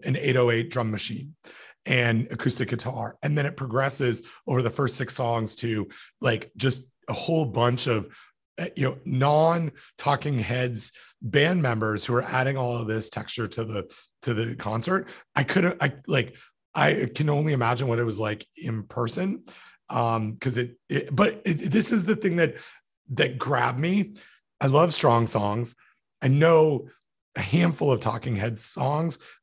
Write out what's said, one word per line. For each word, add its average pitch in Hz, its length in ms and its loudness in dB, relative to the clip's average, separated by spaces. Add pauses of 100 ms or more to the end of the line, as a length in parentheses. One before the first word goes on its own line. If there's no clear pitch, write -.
an 131 120 0
eight 131 200 2
oh 120 140 4
eight 113 180 0
drum 113 220 -2
machine 120 440 -6 (520)
and 120 440 2
acoustic 120 380 -2
guitar. 120 540 -6
And 147 140 0
then 143 100 0
it 143 100 -8
progresses 131 640 -2 (260)
over 127 140 2
the 117 80 2
first 131 260 -2
six 120 200 -4
songs 117 420 -2
to, 110 320 -2 (320)
like, 113 340 0
just 131 300 0 (240)
a - 40 -4
whole 160 340 0
bunch 120 400 2
of, 110 200 0 (520)
uh, 175 80 -4 (100)
you 135 100 2
know, - 160 -4
non-Talking 147 1400 0
Heads 120 520 -4 (300)
band 151 400 2
members 110 440 0
who 123 100 0
are 123 80 2
adding 131 320 0
all 123 220 -2
of 113 100 -4
this 110 220 -2
texture - 380 -6
to 113 160 -6
the, 104 280 -6 (300)
to 127 120 -2
the 117 220 -4
concert. 120 540 -2 (260)
I 143 80 2
couldn't, 175 380 2
I, 135 120 0 (140)
like, 135 300 -2 (400)
I 143 380 2
can 151 140 0
only 147 240 2
imagine 123 340 0
what 117 120 0
it 120 40 2
was 110 160 -4
like 107 260 -4 (160)
in 113 220 -6
person. 127 600 -4 (460)
Um, 113 520 0
'cause 120 160 -2
it, 123 200 -4 (120)
it, 139 260 -2
but 214 300 2
it, 160 260 -2
this 214 200 2
is 208 140 2
the 208 100 2
thing 196 220 -2
that, 165 180 2 (560)
that 127 260 0
grabbed 120 420 0
me. 180 360 0 (440)
I 139 80 2
love 151 260 6
Strong 117 340 6
Songs. 107 480 0 (460)
I 135 60 2
know 156 600 4 (480)
a - 40 -4
handful 151 500 2
of 117 100 4
Talking 117 340 -2
Heads 107 280 -2
songs, 151 560 -2 (240)